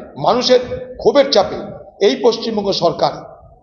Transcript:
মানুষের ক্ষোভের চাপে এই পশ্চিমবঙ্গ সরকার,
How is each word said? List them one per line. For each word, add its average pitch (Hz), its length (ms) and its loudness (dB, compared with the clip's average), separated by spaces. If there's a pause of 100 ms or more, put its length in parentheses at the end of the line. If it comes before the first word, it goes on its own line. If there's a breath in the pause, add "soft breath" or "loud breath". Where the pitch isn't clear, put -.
(160)
মানুষের 240 440 2 (380)
ক্ষোভের 269 340 4
চাপে - 240 2 (500)
এই 254 160 2
পশ্চিমবঙ্গ 208 500 -2
সরকার, 160 400 -2 (500)